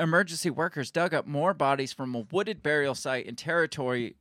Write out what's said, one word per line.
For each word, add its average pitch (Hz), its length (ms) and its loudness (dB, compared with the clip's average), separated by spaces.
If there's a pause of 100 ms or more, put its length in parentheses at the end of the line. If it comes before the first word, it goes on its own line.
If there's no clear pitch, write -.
emergency 165 500 2
workers 151 400 -2
dug 170 240 0
up 139 100 0
more 151 300 0
bodies 139 380 2
from 127 220 -6
a 120 40 -2 (120)
wooded 196 300 -2
burial 147 340 2
site 131 300 -4
in 117 100 -12
territory 143 840 -2